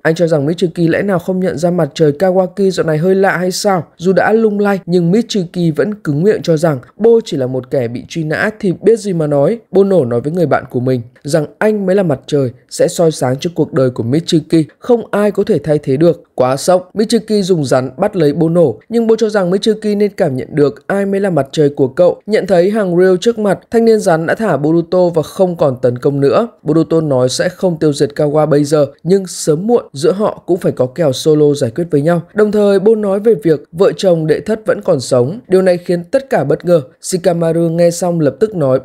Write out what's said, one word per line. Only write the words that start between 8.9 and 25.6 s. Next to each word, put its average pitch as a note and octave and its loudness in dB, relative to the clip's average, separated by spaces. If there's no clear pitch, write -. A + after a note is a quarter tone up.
gì G3 -6
mà E3 -2
nói. D3 0
Bo F#3+ 4
nổ F#3+ 2
nói A#2+ -2
với C#3+ -6
người F3 0
bạn B2+ -2
của C3 -6
mình B2+ -2
rằng D3 -2
anh G#3 0
mới F#3 0
là G3+ 2
mặt D3+ -2
trời C#3 -2
sẽ - 0
soi E3 0
sáng C3 -2
cho F3 -6
cuộc - -2
đời C3 0
của B2 -4
Mitsuki, D#3 0
không A#3+ 0
ai G#3 0
có G3 -2
thể G3 0
thay D3+ 0
thế C3+ 0
được. D#3+ 2
Quá C3 0
sốc, F3+ 0
Mitsuki G#3+ -2
dùng F3 0
rắn C3 0
bắt G3+ -2
lấy D3+ 2
Bo D#3+ 0
nổ, E3 2
nhưng A3+ 0
Bo A3+ 4
cho A3 0
rằng G3 0
Mitsuki G#3 -2
nên G#3 0
cảm D#3 0
nhận B2+ -6
được C#3+ 0
ai G3 -2
mới G3 -2
là G3 0
mặt D3+ 0
trời D3+ 2
của C#3 0
cậu. E3+ 0
Nhận G3+ 0
thấy F3+ 4
hàng G3+ 0
Ryu F#3 4
trước A3+ -2
mặt, G3 -2
thanh A#3 2
niên A3 4
rắn E3+ 0
đã C#3+ -2
thả G3 0
Boruto E3+ 0
và E3 -2
không F3+ -2
còn D3 0